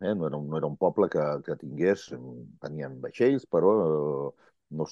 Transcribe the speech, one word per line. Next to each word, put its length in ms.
eh? 140
No 120
era 100
un, 120
no 80
era 100
un 100
poble 320
que, 160
que 140
tingués, 500
tenien 400
vaixells, 440
però, 300
eh, 600
no, 200